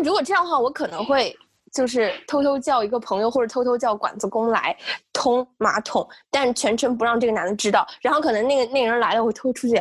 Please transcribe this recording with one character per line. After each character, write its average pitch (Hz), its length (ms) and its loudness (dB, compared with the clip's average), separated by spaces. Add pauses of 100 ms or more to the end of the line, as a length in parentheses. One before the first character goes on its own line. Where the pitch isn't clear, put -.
如 294 80 0
果 381 120 2
这 320 100 -2
样 370 100 2
的 349 80 -2
话， 311 80 2
我 247 120 2
可 294 160 -6
能 170 180 -6
会 254 320 0 (340)
就 254 160 0
是 233 280 0 (120)
偷 285 160 0
偷 277 160 2
叫 254 240 0
一 208 60 -2
个 233 100 -2
朋 202 220 -2
友， 226 100 2
或 254 120 0
者 233 40 0
偷 247 160 -2
偷 247 140 0
叫 233 180 0
管 - 240 -6
子 208 80 -4
工 226 220 0
来 170 260 0 (380)
通 247 340 0 (120)
马 208 220 0
桶， - 280 -4 (220)
但 262 240 0
全 226 200 0
程 247 220 0
不 226 80 0
让 233 160 2
这 240 60 0
个 226 80 2
男 180 120 -2
的 196 100 -2
知 208 140 -2
道。 196 160 2 (140)
然 262 140 0
后 302 80 0
可 294 100 2
能 214 160 0
那 277 80 2
个， 262 160 2
那 262 140 2
个 226 40 2
人 240 80 2
来 208 180 2
了， 233 60 2
我 226 80 2
偷 254 200 -2
偷 - 20 -2
出 240 160 -2
去 233 120 4